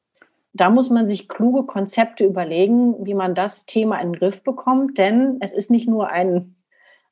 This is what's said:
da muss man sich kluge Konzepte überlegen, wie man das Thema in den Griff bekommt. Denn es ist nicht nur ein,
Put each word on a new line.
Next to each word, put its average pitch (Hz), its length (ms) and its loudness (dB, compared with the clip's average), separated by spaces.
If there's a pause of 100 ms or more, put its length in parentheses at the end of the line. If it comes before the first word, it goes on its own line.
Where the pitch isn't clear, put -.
(540)
da 185 160 2
muss 254 200 4
man 226 180 2
sich 202 200 -4
kluge 254 360 0
Konzepte 226 600 -2
überlegen, 196 800 2
wie 202 100 -4
man 185 200 -2
das 196 300 -6
Thema 220 340 -2
in 175 140 -4
den 165 60 -8
Griff 190 240 -2
bekommt. 269 540 -2
Denn 247 440 2
es 196 100 -6
ist - 200 -4
nicht 233 180 2
nur 220 200 0
ein, 180 460 -2 (560)